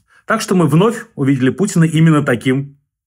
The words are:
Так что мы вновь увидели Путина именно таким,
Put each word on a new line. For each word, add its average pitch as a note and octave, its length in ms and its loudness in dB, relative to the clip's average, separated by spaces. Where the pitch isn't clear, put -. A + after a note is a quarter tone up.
Так A3 160 -2
что - 120 -4
мы F3 120 2
вновь F#3 480 0
увидели C3 360 0
Путина F3+ 340 0
именно D#3+ 380 2
таким, C3+ 560 -4